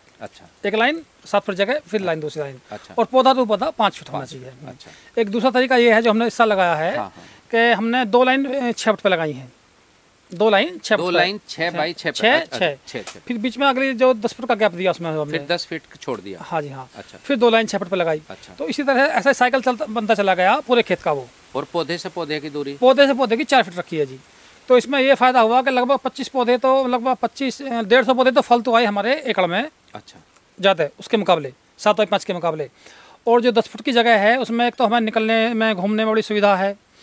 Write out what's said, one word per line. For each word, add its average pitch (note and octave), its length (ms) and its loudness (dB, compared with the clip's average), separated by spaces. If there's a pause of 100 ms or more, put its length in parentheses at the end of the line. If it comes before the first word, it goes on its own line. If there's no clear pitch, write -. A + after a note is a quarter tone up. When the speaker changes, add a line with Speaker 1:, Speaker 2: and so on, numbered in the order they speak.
(200)
Speaker 1:
अच्छा। - 480 -12
Speaker 2:
एक G3+ 60 -4
लाइन C#4+ 280 0 (240)
सात G3+ 160 0
फीट G3+ 120 -6
जगह, G3+ 240 -2
फिर G#3+ 220 -6
लाइन E3 200 -4
दूसरी D3+ 220 -8
लाइन। C3+ 180 -12 (100)
Speaker 1:
अच्छा। G#2 280 -16
Speaker 2:
और A3+ 60 2
पौधा C4 300 4
to B3 140 0
पौधा A3 220 -2
पाँच G#3 220 -2
फीट - 160 -18
होना A2+ 100 -10
Speaker 1:
पाँच B2+ 120 -10
Speaker 2:
चाहिए। B2+ 160 -18
Speaker 1:
फीट, C3 220 -20
अच्छा। - 520 -10
Speaker 2:
एक A3 80 0
दूसरा A3+ 220 0
तरीका B3+ 260 2
ये A#3 180 6
है A3+ 80 4
जो A#3 80 2
हमने A3+ 160 2
इस A3 80 -4
साल A3+ 140 4
लगाया F#3 260 2
है D#3+ 160 -2
Speaker 1:
हाँ, G#2+ 260 -6
हाँ। - 80 -20 (260)
Speaker 2:
कि A#3 220 4
हमने A3+ 320 0
दो A#3+ 200 4
लाइन, C4 200 0
अ, B3+ 280 -4
छः - 180 -2
फीट G3+ 100 0
पे G#3 80 2
लगाई E3 240 0
हैं। C3 200 -16 (800)
दो G#3 160 2
लाइन C4+ 340 2
छः G#3+ 120 0
Speaker 1:
दो D#3+ 60 -2
Speaker 2:
फीट F3 100 -2
पे। E3+ 60 2
Speaker 1:
लाइन F#3+ 300 0
छः E3 220 -4
बाई E3+ 220 -4
छः E3 180 -6
पे। - 20 -10
Speaker 2:
छः, B3+ 280 2
Speaker 1:
अच्छा, C3+ 180 -10
Speaker 2:
छः। D3 180 -2 (100)
Speaker 1:
छः, A2+ 160 -10
छः। - 180 -16
Speaker 2:
फिर A#3+ 180 -8
बीच A#3 200 -6
में C#4 80 0
अगली C4+ 280 0
जो B3+ 200 4
दस A3+ 180 -6
फुट A#3+ 160 -12
का A#3+ 60 2
गैप G3+ 180 0
दिया F3+ 180 -2
उसमें E3 200 -6
हमने। D#3 280 -4
Speaker 1:
फिर C#3+ 80 -8
दस E3+ 200 -4
फीट D#3+ 160 -10 (180)
छोड़ A#2 200 -8
दिया। F#2 220 -14
Speaker 2:
हाँ D#3+ 200 -6
जी, D3 60 -10
हाँ। C3+ 280 -16
Speaker 1:
अच्छा। G2 220 -20
Speaker 2:
फिर - 180 -4
दो A#3 140 4
लाइन A3+ 160 2
छः G3+ 120 -4
फीट F#3 100 -8
पे F#3+ 80 -2
लगाई। D#3+ 340 -2
Speaker 1:
अच्छा। - 240 -18
Speaker 2:
तो - 140 -8
इसी D4 140 -6
तरह C4 200 2
ऐसा C#4 300 0
cycle B3 280 0
चलता, A3+ 240 -2
बनता G#3+ 300 -2
चला G3 200 2
गया F#3+ 260 2
पूरे B3 220 2
खेत F3+ 200 -2
का E3 100 -2
वो। C3 160 -6 (260)
Speaker 1:
और C#3 100 -4
पौधे E3 340 -6
से F#3 100 -10
पौधे D#3 320 -8
की D3+ 100 -12
दूरी? C#3 240 -8
Speaker 2:
पौधे B3+ 320 6
से C4+ 80 2
पौधे A#3 220 0
की C#4+ 80 -4
चार B3+ 180 4
फीट F3 140 -6
रखी E3+ 200 -8
है D3 100 0
जी। C3 140 -16 (480)
तो B3 100 6
इसमें C4 220 0
ये C4+ 140 4
फ़ायदा B3+ 260 4
हुआ A#3 220 4
कि C4 80 0
लगभग B3+ 260 0
पच्चीस B3+ 320 -6
पौधे B3 300 0
तो C4 280 2
लगभग B3 280 0
पच्चीस, B3 480 -6
अ, A#3+ 200 -6
डेढ़ A3+ 220 4
सौ B3+ 100 2
पौधे B3+ 160 2
तो C4 100 2
फल A#3+ 200 2
तो A3+ 140 -2
आए A#3+ 100 4
हमारे G#3 300 0
एकड़ G#3+ 320 -2
में। G#3+ 240 -4 (240)
Speaker 1:
अच्छा। - 260 -20 (400)
Speaker 2:
ज़्यादा F3+ 240 2
है C#3+ 160 -8
उसके - 160 -4
मुकाबले, E3 360 0 (260)
सात G#3 180 2
बाई G#3+ 100 0
पाँच G3 180 -2
के G3+ 80 -8
मुकाबले। D#3 380 -4 (560)
और A#3+ 140 4
जो A#3+ 120 2
दस A3 160 0
फुट - 140 -18
की C#4 100 -2
जगह A#3 240 4
है G#3+ 220 4
उसमें A#3 280 -2
एक A#3+ 80 -2
तो B3 120 0
हमें A#3 140 2
निकलने A3 540 0
में, A3 200 0
घूमने G#3 300 -2
में A3 80 0
बड़ी A3 100 0
सुविधा G3+ 340 2
है, G3 200 -2 (260)